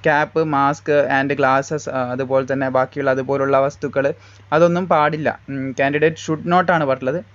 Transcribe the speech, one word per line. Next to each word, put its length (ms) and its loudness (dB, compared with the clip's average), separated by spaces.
cap, 260 2
mask 340 0
and 140 0
glasses, 420 0
ആ, 20 -2
അതുപോലെ 380 0
തന്നെ 240 -2
ബാക്കിയുള്ള 400 0
അതുപോലുള്ള 480 0
വസ്തുക്കൾ 420 -4
അതൊന്നും 380 4
പാടില്ല. 360 2
ഉം, 180 -6
candidate 440 2
should 180 -4
not 140 4
ആണ് 120 0
പറഞ്ഞിട്ടുള്ളത് 320 -2